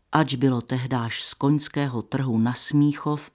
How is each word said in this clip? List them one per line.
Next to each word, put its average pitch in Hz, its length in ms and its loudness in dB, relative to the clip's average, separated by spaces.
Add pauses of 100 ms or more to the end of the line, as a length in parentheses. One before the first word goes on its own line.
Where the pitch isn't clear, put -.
(120)
ač 147 220 2
bylo 127 260 2
tehdáž 123 600 -4
z - 120 -6
koňského 143 680 0
trhu 131 360 0
na 120 160 2
Smíchov 147 800 0